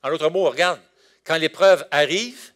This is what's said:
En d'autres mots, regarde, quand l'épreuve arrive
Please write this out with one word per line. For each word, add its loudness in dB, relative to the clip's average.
En -6
d'autres -2
mots, 0
regarde, -2
quand -4
l'épreuve 2
arrive -4